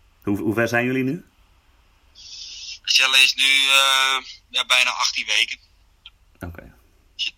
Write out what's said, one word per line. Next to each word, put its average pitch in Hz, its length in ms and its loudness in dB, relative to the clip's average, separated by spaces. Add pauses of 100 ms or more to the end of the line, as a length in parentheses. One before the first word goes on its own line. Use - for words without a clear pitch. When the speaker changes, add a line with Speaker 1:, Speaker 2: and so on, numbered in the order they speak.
(240)
Speaker 1:
Hoe, 101 140 -2
hoe 110 160 -2
ver 117 140 0
zijn 120 180 0
jullie 127 180 -2
nu? 143 220 -4 (1600)
Speaker 2:
Celle 131 340 2
is 135 160 4
nu, 131 100 -2 (240)
eh, 135 500 2 (320)
ja, 127 160 -4
bijna 127 240 2
achttien 120 360 -4
weken. 110 340 -2 (800)
Speaker 1:
Oké. - 340 -14 (420)
Speaker 2:
Dus - 100 -6
de - 120 -8